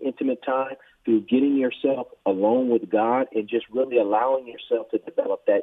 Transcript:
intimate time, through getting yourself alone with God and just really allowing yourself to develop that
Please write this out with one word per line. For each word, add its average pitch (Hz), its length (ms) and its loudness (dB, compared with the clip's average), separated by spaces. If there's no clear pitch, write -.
intimate 131 400 -4
time, 135 320 -4
through 110 180 2
getting 139 340 2
yourself 131 500 -2
alone 107 440 2
with 110 200 0
God 117 460 2
and 107 140 -4
just 117 240 -2
really 123 260 0
allowing 120 480 2
yourself 117 440 -6
to 110 80 0
develop - 480 -4
that 101 160 2